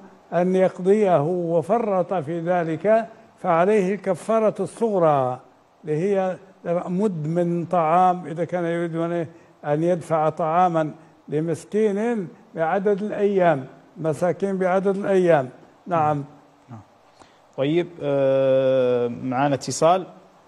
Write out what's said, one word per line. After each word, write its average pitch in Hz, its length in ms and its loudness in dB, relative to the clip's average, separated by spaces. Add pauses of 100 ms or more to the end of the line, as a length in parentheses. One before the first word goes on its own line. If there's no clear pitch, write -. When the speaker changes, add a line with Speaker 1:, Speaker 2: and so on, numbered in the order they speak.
(320)
Speaker 1:
أن 180 240 2
يقضيه 185 640 2
وفرط 180 920 0
في 165 260 -4
ذلك 175 640 0 (320)
فعليه 185 560 2
الكفارة 208 640 0
الصغرى، 156 800 0 (440)
اللي 151 120 -2
هي 190 400 -2 (520)
مد 180 400 -2
من 170 360 -2
طعام 175 640 2
إذا 160 180 -6
كان 175 200 -4
يريد 170 320 -4 (680)
أن 151 180 -2
يدفع 165 460 0
طعاما 165 640 0 (380)
لمسكين 196 1000 -2 (260)
بعدد 196 480 0
الأيام، 185 600 2 (320)
مساكين 170 600 -2
بعدد 190 380 0
الأيام. 185 520 2 (380)
نعم. 151 380 0 (1300)
Speaker 2:
طيب، 160 300 0 (160)
آه، 131 1040 2
معانا 127 460 -2
اتصال. 165 520 0 (420)